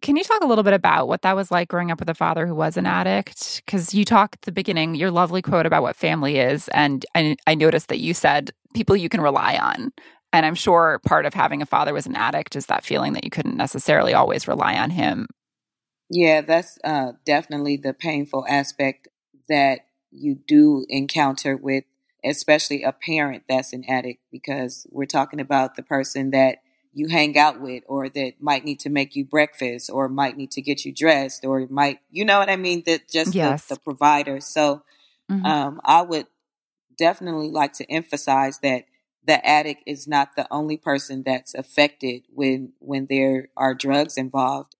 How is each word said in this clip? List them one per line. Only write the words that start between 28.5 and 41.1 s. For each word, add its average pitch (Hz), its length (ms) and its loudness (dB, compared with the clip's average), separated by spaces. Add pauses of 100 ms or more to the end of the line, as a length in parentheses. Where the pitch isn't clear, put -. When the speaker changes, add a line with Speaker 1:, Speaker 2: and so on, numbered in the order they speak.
Speaker 2:
need 147 160 -6
to 147 100 -6
make 139 280 -4
you 139 80 -4
breakfast 131 680 -2
or 135 160 -2
might 135 300 -4
need 135 140 -10
to 139 100 -8
get 139 240 -4
you 139 80 -10
dressed 139 520 0
or 131 240 -2
might, 139 300 0 (100)
you 180 140 -6
know 202 160 4
what 196 100 2
I 190 60 2
mean? 180 300 -2
That 165 240 -2
just 165 260 0
Speaker 1:
Yes. 151 320 0
Speaker 2:
the, 139 80 -6
the - 60 -18
provider. 143 600 0
So, 147 420 0 (460)
Speaker 1:
Mm-hmm. 190 160 -2
Speaker 2:
um, 151 380 -2
I 160 200 6
would 165 240 -6 (680)
definitely 165 540 0
like 147 220 -2
to - 180 -10
emphasize 139 680 0
that 131 260 -2 (400)
the 156 200 2
addict 151 400 2
is 139 220 -8
not 143 300 0
the 135 140 -4
only 151 260 -4
person 139 480 -4